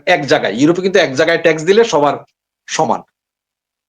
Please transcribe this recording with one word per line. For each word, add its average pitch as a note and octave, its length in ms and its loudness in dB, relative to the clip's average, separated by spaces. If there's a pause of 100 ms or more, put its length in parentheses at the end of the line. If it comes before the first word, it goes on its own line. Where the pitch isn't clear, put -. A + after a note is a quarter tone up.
এক D#3+ 220 0
জায়গায়, A#2+ 260 0
ইউরোপে D#3 280 0
কিন্তু F#3+ 180 0
এক C#3 160 0
জায়গায় D#3+ 220 0
ট্যাক্স D#3 260 0
দিলে G3+ 200 4
সবার D3 420 0 (420)
সমান। - 340 -4 (880)